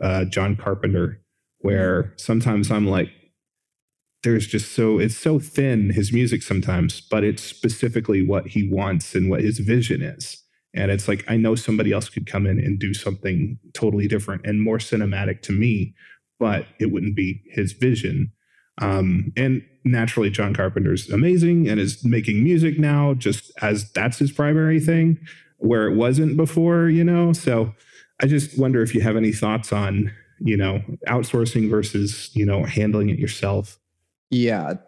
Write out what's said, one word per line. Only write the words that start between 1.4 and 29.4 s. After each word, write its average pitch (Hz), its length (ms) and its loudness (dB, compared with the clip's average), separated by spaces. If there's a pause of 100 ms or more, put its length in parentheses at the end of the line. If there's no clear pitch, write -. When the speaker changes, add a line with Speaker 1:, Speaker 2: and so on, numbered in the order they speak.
Speaker 1:
where 95 540 0
sometimes 113 520 0
I'm 104 160 2
like, 95 240 0 (1120)
there's 110 240 2
just - 280 -4
so, 110 260 2
it's 107 180 0
so 156 220 2
thin, 117 520 0
his 104 220 0
music 117 300 0
sometimes, 90 580 -2
but 107 220 -2
it's 104 180 0
specifically 113 800 -2
what 95 260 0
he 101 220 -2
wants 95 460 -2
and 92 140 2
what 90 120 0
his 107 180 -2
vision 110 420 0
is. - 420 -12 (300)
And 98 180 -2
it's 101 160 -2
like, 101 200 -2
I 113 100 0
know 110 180 2
somebody 110 380 0
else 107 160 -4
could - 160 -8
come 98 200 -2
in 95 140 2
and 98 200 -2
do 98 140 -2
something 98 680 -4 (140)
totally 104 340 0
different 101 380 -4
and 104 160 0
more 110 160 0
cinematic 101 680 -2
to 101 100 -4
me, 104 420 0 (420)
but 104 300 -2 (120)
it 110 120 0
wouldn't 101 240 -2
be 92 260 -4 (100)
his 98 200 -4
vision. 123 600 -2 (480)
Um, 98 560 0
and 131 260 0 (220)
naturally, 117 440 0
John 101 240 -2
Carpenter's 95 560 -2
amazing 170 600 4
and 107 100 0
is 101 240 -2
making 113 400 2
music 160 340 2
now 147 360 2
just - 380 -4 (100)
as 104 300 -2
that's 120 280 -2
his 143 140 0
primary 156 480 2
thing, 165 360 4 (420)
where 110 280 2
it - 80 2
wasn't 131 400 2
before, 170 540 2
you 165 160 4
know? 170 260 4
So 117 420 0 (480)
I 139 40 4
just 143 320 0
wonder 131 240 2
if 113 120 0
you 113 80 2
have 107 140 2
any 110 160 2
thoughts 107 400 -4